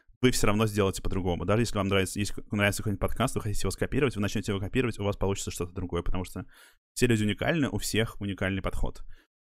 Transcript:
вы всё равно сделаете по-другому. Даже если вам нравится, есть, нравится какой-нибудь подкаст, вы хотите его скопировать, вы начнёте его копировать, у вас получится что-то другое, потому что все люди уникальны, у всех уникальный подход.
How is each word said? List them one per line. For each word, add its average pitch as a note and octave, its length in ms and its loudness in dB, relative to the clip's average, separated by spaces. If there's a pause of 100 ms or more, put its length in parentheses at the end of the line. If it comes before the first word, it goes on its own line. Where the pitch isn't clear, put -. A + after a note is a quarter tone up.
(220)
вы B2+ 100 8
всё A#2 160 4
равно G#2+ 200 4
сделаете G2+ 340 2
по-другому. F2 440 0
Даже G#2+ 180 4
если G#2+ 140 -2
вам G2 100 0
нравится, F#2+ 320 2
есть, G2+ 140 -2 (180)
нравится G2+ 320 2
какой-нибудь G2+ 180 -2
подкаст, - 340 0
вы G#2 60 -2
хотите G#2 200 0
его F#2+ 100 2
скопировать, B2 440 0
вы G2+ 60 -2
начнёте G2+ 300 -2
его G2 80 -2
копировать, A2 400 -2
у G2+ 40 -4
вас G2+ 140 0
получится F#2+ 340 -2
что-то F2 220 -8
другое, F2 300 -4
потому F#2 200 2
что - 220 -8 (480)
все B2+ 140 2
люди A2 160 4
уникальны, C3+ 460 0
у - 80 -4
всех - 440 -2
уникальный F#2+ 400 -2
подход. - 420 -2 (520)